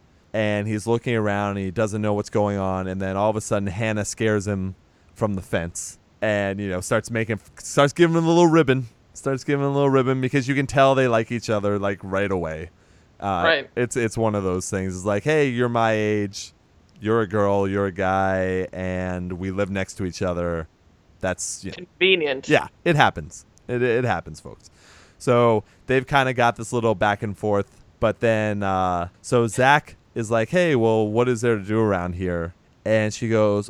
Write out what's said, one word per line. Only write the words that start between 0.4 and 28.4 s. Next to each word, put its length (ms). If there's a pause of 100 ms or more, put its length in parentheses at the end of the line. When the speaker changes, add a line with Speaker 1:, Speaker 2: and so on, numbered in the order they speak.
Speaker 1:
he's 180
looking 300
around, 420
and 80
he 60
doesn't 300
know 120
what's 160
going 300
on, 280
and 140
then 160
all 140
of 40
a 60
sudden 260
Hannah 380
scares 420
him 280 (400)
from 180
the 80
fence, 560 (240)
and, 380
you 100
know, 100
starts 300
making, 300 (180)
starts 340
giving 240
him 100
a 20
little 200
ribbon, 380 (300)
starts 280
giving 220
him 60
a 20
little 160
ribbon, 320
because 260
you 60
can 140
tell 260
they 140
like 240
each 180
other, 300
like, 240
right 280
away. 380 (500)
Uh, 240
Speaker 2:
Right. 320
Speaker 1:
it's, 220
it's 200
one 180
of 80
those 260
things. 260
It's 100
like, 180
"Hey, 240
you're 220
my 240
age, 600 (460)
you're 220
a 60
girl, 400
you're 180
a 60
guy, 800
and 600
we 180
live 180
next 260
to 100
each 180
other." 440 (520)
That's, 440
you 60
know. 60
Speaker 2:
Convenient. 760
Speaker 1:
Yeah, 200 (140)
it 120
happens. 500 (220)
It, 160
it 220
happens, 340
folks. 320 (480)
So 440 (220)
they've 220
kinda 260
got 220
this 180
little 220
back 260
and 160
forth, 460 (160)
but 220
then, 420